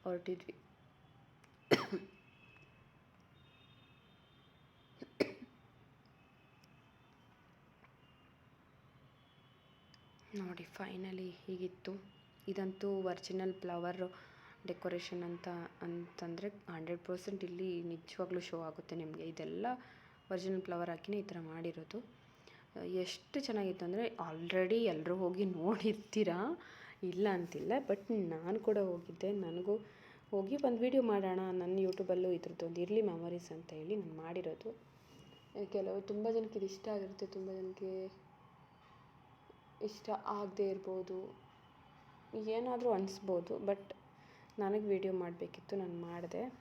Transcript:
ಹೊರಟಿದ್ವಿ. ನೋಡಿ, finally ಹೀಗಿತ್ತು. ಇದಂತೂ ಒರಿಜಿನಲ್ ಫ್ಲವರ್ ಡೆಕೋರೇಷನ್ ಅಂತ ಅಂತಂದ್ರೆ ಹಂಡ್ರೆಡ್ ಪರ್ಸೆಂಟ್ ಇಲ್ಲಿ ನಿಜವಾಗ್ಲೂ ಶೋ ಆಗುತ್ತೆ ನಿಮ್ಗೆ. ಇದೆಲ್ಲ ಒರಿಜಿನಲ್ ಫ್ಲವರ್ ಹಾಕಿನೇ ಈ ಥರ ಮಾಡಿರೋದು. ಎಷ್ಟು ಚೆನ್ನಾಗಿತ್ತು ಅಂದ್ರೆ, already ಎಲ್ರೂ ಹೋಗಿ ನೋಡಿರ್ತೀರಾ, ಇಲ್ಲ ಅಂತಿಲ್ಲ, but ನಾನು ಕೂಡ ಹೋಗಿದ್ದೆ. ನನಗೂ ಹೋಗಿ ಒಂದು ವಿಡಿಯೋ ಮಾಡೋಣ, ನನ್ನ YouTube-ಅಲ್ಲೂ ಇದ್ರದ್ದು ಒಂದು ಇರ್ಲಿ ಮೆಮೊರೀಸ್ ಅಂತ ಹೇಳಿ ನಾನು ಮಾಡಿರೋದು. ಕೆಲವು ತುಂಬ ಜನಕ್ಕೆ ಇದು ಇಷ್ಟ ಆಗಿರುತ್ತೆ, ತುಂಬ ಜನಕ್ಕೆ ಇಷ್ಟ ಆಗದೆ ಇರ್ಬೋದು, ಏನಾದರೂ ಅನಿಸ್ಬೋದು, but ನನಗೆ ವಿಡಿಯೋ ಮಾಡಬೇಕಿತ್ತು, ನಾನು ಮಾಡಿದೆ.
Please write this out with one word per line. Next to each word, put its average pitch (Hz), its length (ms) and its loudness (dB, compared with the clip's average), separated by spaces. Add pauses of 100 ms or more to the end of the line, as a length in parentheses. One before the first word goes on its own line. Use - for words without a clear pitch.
ಹೊರಟಿದ್ವಿ. 180 540 -4 (4000)
ನೋಡಿ, 180 360 -6
finally 185 580 -6 (100)
ಹೀಗಿತ್ತು. 185 540 -6 (560)
ಇದಂತೂ 190 400 0 (140)
ಒರಿಜಿನಲ್ 185 520 0
ಫ್ಲವರ್ 180 480 -2 (640)
ಡೆಕೋರೇಷನ್ 175 580 -4
ಅಂತ 175 260 -6 (320)
ಅಂತಂದ್ರೆ 170 680 -6 (180)
ಹಂಡ್ರೆಡ್ 170 360 -4
ಪರ್ಸೆಂಟ್ 185 420 -4
ಇಲ್ಲಿ 180 240 -2 (160)
ನಿಜವಾಗ್ಲೂ 175 560 -4
ಶೋ 170 220 -6
ಆಗುತ್ತೆ 156 340 -8
ನಿಮ್ಗೆ. 160 300 -6
ಇದೆಲ್ಲ 165 400 -4 (600)
ಒರಿಜಿನಲ್ 190 360 0
ಫ್ಲವರ್ 175 300 0
ಹಾಕಿನೇ 196 260 -2
ಈ 202 80 -2
ಥರ 175 180 -6
ಮಾಡಿರೋದು. 165 540 -6 (1000)
ಎಷ್ಟು - 420 -2
ಚೆನ್ನಾಗಿತ್ತು 202 440 0
ಅಂದ್ರೆ, 190 200 2 (160)
already 175 680 4
ಎಲ್ರೂ 160 300 2
ಹೋಗಿ 185 340 4
ನೋಡಿರ್ತೀರಾ, 196 880 4 (640)
ಇಲ್ಲ 185 280 2
ಅಂತಿಲ್ಲ, 170 420 0 (120)
but 202 180 2 (280)
ನಾನು 170 300 0
ಕೂಡ 220 240 4
ಹೋಗಿದ್ದೆ. 175 540 -2
ನನಗೂ 180 360 0 (540)
ಹೋಗಿ 196 340 2
ಒಂದು 240 180 4
ವಿಡಿಯೋ 254 220 8
ಮಾಡೋಣ, 196 400 6 (140)
ನನ್ನ 180 220 2
YouTube-ಅಲ್ಲೂ 185 540 4
ಇದ್ರದ್ದು 170 340 -2
ಒಂದು 170 140 -2
ಇರ್ಲಿ 208 220 4
ಮೆಮೊರೀಸ್ 170 500 0
ಅಂತ 165 200 -12
ಹೇಳಿ 160 240 -2
ನಾನು 165 200 -4
ಮಾಡಿರೋದು. 170 540 -4 (1000)
ಕೆಲವು 190 320 0
ತುಂಬ 208 280 -2
ಜನಕ್ಕೆ 220 280 2
ಇದು 196 80 0
ಇಷ್ಟ 190 220 -6
ಆಗಿರುತ್ತೆ, 196 400 -2
ತುಂಬ 190 240 -6
ಜನಕ್ಕೆ 190 400 -4 (1900)
ಇಷ್ಟ 208 260 -6 (240)
ಆಗದೆ 202 380 0
ಇರ್ಬೋದು, 190 480 -4 (1300)
ಏನಾದರೂ 240 420 4
ಅನಿಸ್ಬೋದು, 190 680 2
but 196 240 2 (760)
ನನಗೆ 208 280 2
ವಿಡಿಯೋ 190 280 4
ಮಾಡಬೇಕಿತ್ತು, 175 640 -4
ನಾನು 180 240 -2
ಮಾಡಿದೆ. 175 420 -4 (180)